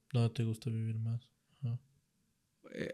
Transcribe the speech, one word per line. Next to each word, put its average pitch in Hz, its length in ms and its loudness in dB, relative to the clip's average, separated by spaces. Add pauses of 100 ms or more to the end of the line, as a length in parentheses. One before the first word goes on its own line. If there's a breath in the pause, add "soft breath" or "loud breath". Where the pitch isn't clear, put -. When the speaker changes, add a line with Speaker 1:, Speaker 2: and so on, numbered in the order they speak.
(140)
Speaker 1:
¿Dónde 117 160 6
te 117 160 0
gusta 113 240 -2
vivir 113 300 -2
más? 113 280 -2 (340)
Ajá. 120 200 -2 (920)
Speaker 2:
Eh, - 200 -4